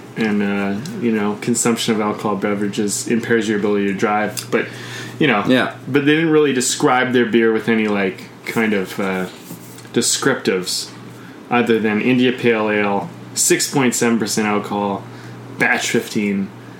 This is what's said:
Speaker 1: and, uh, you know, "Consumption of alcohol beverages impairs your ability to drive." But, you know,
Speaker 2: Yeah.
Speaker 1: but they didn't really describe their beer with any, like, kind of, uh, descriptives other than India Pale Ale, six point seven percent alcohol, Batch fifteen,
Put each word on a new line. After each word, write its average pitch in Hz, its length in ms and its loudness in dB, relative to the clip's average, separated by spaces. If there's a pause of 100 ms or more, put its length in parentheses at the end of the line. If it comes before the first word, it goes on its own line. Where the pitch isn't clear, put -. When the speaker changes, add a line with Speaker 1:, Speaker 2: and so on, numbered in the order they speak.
(160)
Speaker 1:
and, 104 260 2
uh, 101 340 0 (260)
you 117 100 2
know, 104 300 0
"Consumption 117 520 0
of 107 80 0
alcohol 104 360 0
beverages 101 720 -2
impairs 117 400 2
your 107 120 0
ability 101 280 2
to 98 60 0
drive." 104 560 -2
But, - 180 0 (520)
you 151 80 4
know, 107 200 2
Speaker 2:
Yeah. 123 260 2 (140)
Speaker 1:
but 139 180 2
they 151 100 6
didn't 160 160 2
really 151 220 6
describe 127 600 2
their 123 120 6
beer 113 280 4
with 107 160 -2
any, 110 180 2
like, 98 360 0 (220)
kind 110 280 0
of, 95 260 -2
uh, 92 260 -2 (680)
descriptives 113 920 0 (640)
other 117 280 4
than 104 220 2
India 123 320 4
Pale 110 380 2
Ale, 101 380 0 (260)
six - 360 2
point 127 240 2
seven 117 240 2
percent 107 280 0
alcohol, 101 560 -2 (560)
Batch 120 320 0
fifteen, 101 580 0 (300)